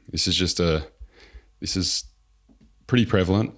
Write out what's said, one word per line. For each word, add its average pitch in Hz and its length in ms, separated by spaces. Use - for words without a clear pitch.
This - 160
is 87 80
just 87 240
a, 80 280
this - 180
is - 260
pretty 120 180
prevalent, 95 520